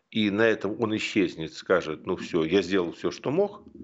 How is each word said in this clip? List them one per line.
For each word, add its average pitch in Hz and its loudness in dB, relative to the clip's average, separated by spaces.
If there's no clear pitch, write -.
и 107 2
на 101 2
этом 107 2
он 107 0
исчезнет, 85 0
скажет: 80 0
«Ну 92 -2
всё, 82 0
я 87 4
сделал 87 0
всё, - -4
что - -6
мог». 196 -2